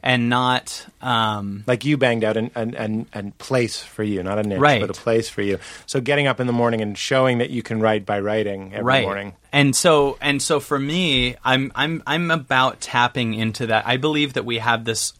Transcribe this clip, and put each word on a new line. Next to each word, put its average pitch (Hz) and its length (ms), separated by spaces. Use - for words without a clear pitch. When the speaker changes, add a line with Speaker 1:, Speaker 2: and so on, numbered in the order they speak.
Speaker 1:
And 123 260
not, 127 560
um, 107 640
Speaker 2:
Like 123 200
you 147 120
banged 120 280
out 107 120
an, 113 180
an, 117 200
an, 110 380
an 101 260
place 120 420
for - 220
you, 101 180
not 95 160
a 107 60
niche, 101 160
Speaker 1:
Right. 135 220
Speaker 2:
but 104 100
a - 20
place 113 360
for - 120
you. 101 160
So 139 140
getting 143 260
up 131 120
in 127 60
the 123 80
morning 117 280
and 104 140
showing 131 440
that 123 120
you 117 120
can 110 160
write 110 260
by 104 140
writing 101 540
every 104 100
Speaker 1:
Right. 127 200
Speaker 2:
morning. 101 300
Speaker 1:
And 139 240
so, 147 460
and 143 200
so 151 180
for 139 180
me, 139 680
I'm, 131 300
I'm, 151 320
I'm 165 240
about 131 520
tapping 120 520
into 113 340
that. 110 200
I 127 100
believe 147 360
that 123 120
we 117 140
have 117 260
this - 340